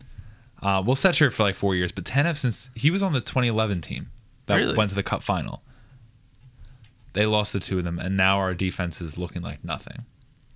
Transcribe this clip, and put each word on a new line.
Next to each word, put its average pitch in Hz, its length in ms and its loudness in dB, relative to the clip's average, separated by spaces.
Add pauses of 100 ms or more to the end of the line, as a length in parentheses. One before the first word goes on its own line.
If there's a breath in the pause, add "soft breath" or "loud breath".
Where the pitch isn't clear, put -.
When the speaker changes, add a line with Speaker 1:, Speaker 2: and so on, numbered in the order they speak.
(600 loud breath)
Speaker 1:
Uh, 95 240 0
well, 127 120 2
Stecher 156 360 4
for, 110 120 2
like, 98 100 2
four 95 220 2
years, 87 160 0
but 87 120 -6
Tanev, 147 320 0
since - 380 0
he 135 160 2
was 196 100 0
on 190 120 0
the 131 80 0
twenty 123 260 0
eleven 107 340 0
team - 300 -10 (360)
that 101 100 4
Speaker 2:
Really? - 200 2
Speaker 1:
went 107 140 4
to 98 60 -4
the 98 80 0
Cup - 180 -4
final, 85 400 -2 (1500 soft breath)
they 107 140 2
lost 107 260 2
the 98 80 0
two 95 180 -2
of 85 60 0
them, 85 160 -2
and 95 160 0
now 95 220 4
our 95 160 0
defense 90 460 -2
is 80 180 -6
looking 87 240 -4
like 82 220 -8
nothing. - 400 -8 (520)